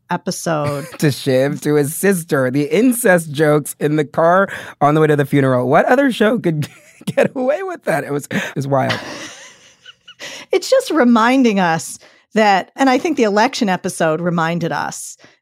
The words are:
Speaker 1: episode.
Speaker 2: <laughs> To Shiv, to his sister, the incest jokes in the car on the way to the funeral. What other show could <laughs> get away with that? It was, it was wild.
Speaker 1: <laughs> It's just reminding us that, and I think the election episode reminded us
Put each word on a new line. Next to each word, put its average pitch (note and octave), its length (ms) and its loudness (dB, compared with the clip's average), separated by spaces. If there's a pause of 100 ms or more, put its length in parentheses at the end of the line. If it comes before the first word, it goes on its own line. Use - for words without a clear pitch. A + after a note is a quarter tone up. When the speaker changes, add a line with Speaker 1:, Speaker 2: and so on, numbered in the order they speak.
(100)
Speaker 1:
episode. D#3 840 -4
Speaker 2:
<laughs> - 60 -16
To D#3 140 2
Shiv, C3+ 480 -2
to D3 140 0
his D3 200 0
sister, E3 560 0
the C#3+ 140 0 (100)
incest F#3+ 580 2
jokes D3 460 0
in D3+ 180 0
the D#3 80 0
car E3+ 440 2 (320)
on D3 140 4
the D#3 60 4
way D#3 80 6
to D3+ 80 2
the C#3+ 100 0
funeral. C3 420 2
What D#3+ 160 4
other C#4 260 2
show A3 280 0
could D#3 280 -2 (220)
<laughs> - 160 -20
get - 320 0
away C4+ 280 -2
with F#4 200 -10
that? D#3+ 200 -2
It A#2 80 -10
was, C#3+ 180 -6
it - 260 -6
was C3+ 100 -4
wild. C3 380 -2
Speaker 1:
<laughs> - 60 -14 (1400)
It's F4+ 180 -2
just C5 200 2
reminding A#3+ 680 4
us E3 380 -2 (360)
that, G#3 420 2
and C4+ 120 2
I B3+ 100 4
think E4+ 180 -4
the A#3+ 80 2
election G#3+ 440 0
episode E3+ 520 -2
reminded E3+ 500 -2
us - 460 -8 (260)